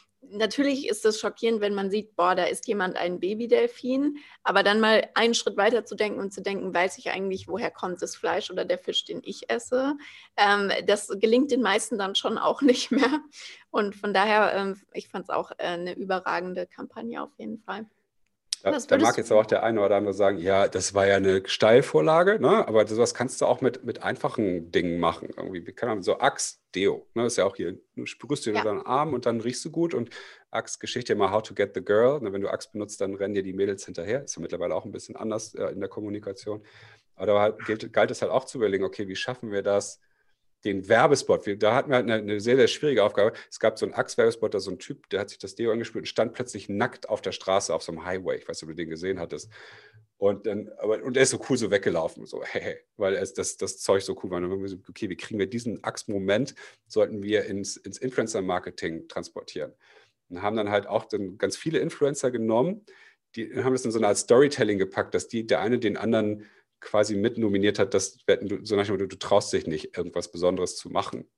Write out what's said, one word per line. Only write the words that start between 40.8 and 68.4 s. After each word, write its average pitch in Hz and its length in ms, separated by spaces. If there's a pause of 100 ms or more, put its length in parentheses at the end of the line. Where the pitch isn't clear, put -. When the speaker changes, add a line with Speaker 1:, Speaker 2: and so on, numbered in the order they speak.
Speaker 2:
Werbespot, 120 560
wir, 101 120
da 107 160
hatten 135 140
wir 127 80
halt 120 80
eine, 113 120
eine 104 220
sehr, 117 180
sehr 117 120
schwierige 127 340
Aufgabe. 104 300 (180)
Es - 100
gab 110 180
so 107 80
einen 90 80
Axe-Werbespot, 113 580
da 101 80
so 92 100
ein 87 80
Typ, - 300
der 101 120
hat 101 100
sich - 80
das - 160
Deo 117 180
angesprüht 113 300
und 107 40
stand 113 280
plötzlich - 340
nackt 107 400
auf 107 140
der 92 100
Straße, 95 420
auf 82 80
so 85 100
einem 82 120
Highway. 90 320
Ich - 100
weiß 85 140
nicht, 80 40
ob 78 40
du 80 60
den 80 160
gesehen 90 300
hattest. 76 300 (680)
Und 98 280
dann, 104 300
aber, 107 260
und 127 140
er 131 60
ist 127 80
so 113 180
cool 131 80
so 110 140
weggelaufen, 85 560
so, - 180
hey, - 160
hey, 90 160 (220)
weil 98 160
es, 92 180
das, - 240
das - 220
Zeug 98 240
so 95 200
cool 101 80
war. 90 60
Und 87 60
dann 90 100
haben 95 80
wir 98 80
so, 95 80 (100)
„Okay, - 220
wie 90 80
kriegen - 220
wir 95 100
diesen 117 340
Axe-Moment, 101 720 (320)
sollten 104 360
wir 104 240
ins, 101 320
ins - 180
Influencer-Marketing 92 1120
transportieren?“ - 640 (560)
Und 90 140
haben 104 140
dann 104 120
halt 101 180
auch 107 200
dann 98 320
ganz - 180
viele 160 220
Influencer 151 520
genommen, 120 540 (500)
die - 300
haben 131 80
das 127 140
in 110 60
so 113 60
eine 107 100
Art 101 100
Storytelling 120 600
gepackt, - 360
dass 92 140
die, 113 180
der 98 140
eine 117 180
den 104 180
anderen 107 480 (380)
quasi 107 320
mitnominiert 101 640
hat, 98 140
dass, - 240 (100)
du, 101 380